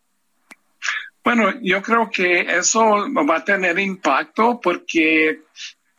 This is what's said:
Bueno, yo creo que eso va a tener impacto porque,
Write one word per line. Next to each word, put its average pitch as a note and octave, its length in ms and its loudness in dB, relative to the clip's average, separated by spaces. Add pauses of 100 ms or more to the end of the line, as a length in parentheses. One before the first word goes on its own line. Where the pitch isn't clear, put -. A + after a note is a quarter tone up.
(1200)
Bueno, A3+ 360 2
yo G3 220 -2
creo A3 280 0
que F3+ 300 0
eso G3+ 720 2
va D#3+ 240 2
a D#3+ 80 -4
tener F#3 340 0
impacto G3 840 0
porque, D#3 800 0 (560)